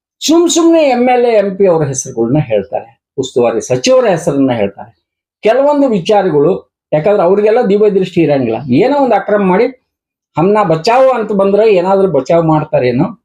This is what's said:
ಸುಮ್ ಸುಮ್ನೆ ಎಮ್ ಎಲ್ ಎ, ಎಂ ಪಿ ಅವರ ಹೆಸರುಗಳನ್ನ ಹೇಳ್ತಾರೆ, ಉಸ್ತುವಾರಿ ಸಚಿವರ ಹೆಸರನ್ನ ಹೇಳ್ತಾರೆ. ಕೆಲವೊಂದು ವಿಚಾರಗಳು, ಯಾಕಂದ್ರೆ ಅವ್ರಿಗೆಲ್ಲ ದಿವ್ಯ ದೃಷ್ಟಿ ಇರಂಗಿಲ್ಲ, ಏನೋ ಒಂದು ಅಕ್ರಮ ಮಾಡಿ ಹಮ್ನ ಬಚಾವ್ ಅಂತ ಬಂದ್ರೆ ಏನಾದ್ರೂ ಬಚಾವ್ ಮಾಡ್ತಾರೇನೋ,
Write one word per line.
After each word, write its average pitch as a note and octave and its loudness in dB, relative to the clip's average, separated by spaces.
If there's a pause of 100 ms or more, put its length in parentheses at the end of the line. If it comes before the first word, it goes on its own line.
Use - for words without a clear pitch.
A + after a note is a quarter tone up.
(260)
ಸುಮ್ E4+ 2
ಸುಮ್ನೆ E4 2
ಎಮ್ B3+ 0
ಎಲ್ B3 2
ಎ, A3+ 2
ಎಂ G3 -2
ಪಿ G3 2
ಅವರ D#3+ 0
ಹೆಸರುಗಳನ್ನ B2+ -4
ಹೇಳ್ತಾರೆ, - -6 (140)
ಉಸ್ತುವಾರಿ A#2+ -2
ಸಚಿವರ B3+ 0
ಹೆಸರನ್ನ D3 -2
ಹೇಳ್ತಾರೆ. - -8 (360)
ಕೆಲವೊಂದು C#4 2
ವಿಚಾರಗಳು, F#3 -2 (120)
ಯಾಕಂದ್ರೆ F#3+ 0
ಅವ್ರಿಗೆಲ್ಲ G#3 2 (100)
ದಿವ್ಯ G#3 2
ದೃಷ್ಟಿ F#3 -2
ಇರಂಗಿಲ್ಲ, C3+ -2
ಏನೋ B3+ 2
ಒಂದು B3+ 2
ಅಕ್ರಮ G3+ 0
ಮಾಡಿ F#3+ 2 (720)
ಹಮ್ನ G3+ 2
ಬಚಾವ್ A3+ 2
ಅಂತ A3 -4
ಬಂದ್ರೆ G3+ 2
ಏನಾದ್ರೂ F#3+ 0
ಬಚಾವ್ E3 0
ಮಾಡ್ತಾರೇನೋ, D3+ -2